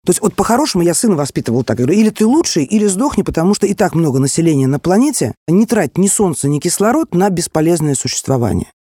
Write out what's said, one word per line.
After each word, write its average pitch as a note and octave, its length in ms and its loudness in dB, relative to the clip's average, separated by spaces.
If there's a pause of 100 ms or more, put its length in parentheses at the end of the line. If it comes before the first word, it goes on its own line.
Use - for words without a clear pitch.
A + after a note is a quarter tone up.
То - 60 2
есть F3 100 0
вот - 140 -2
по-хорошему A3+ 500 0
я E3+ 100 2
сына G3+ 220 0
воспитывала C3 480 -2
так. A#2 160 -2
Я B2 60 0
говорю, F#3+ 140 2
или G#3+ 100 4
ты G#3+ 140 0
лучший, B3 400 0
или G#3 220 0
сдохни, G3+ 360 0
потому E3+ 320 0
что G3 120 -2
и G3 80 0
так F3 220 0
много C#3+ 240 0
населения C#3+ 480 2
на C#3+ 100 0
планете. G3 560 0 (140)
Не G3 180 4
трать G3+ 320 -2
ни F#3+ 80 2
солнце, F3+ 420 -2
ни D3 120 -2
кислород A3+ 540 0
на F#3 160 2
бесполезное D#3+ 680 0
существование. A#2 720 -2 (180)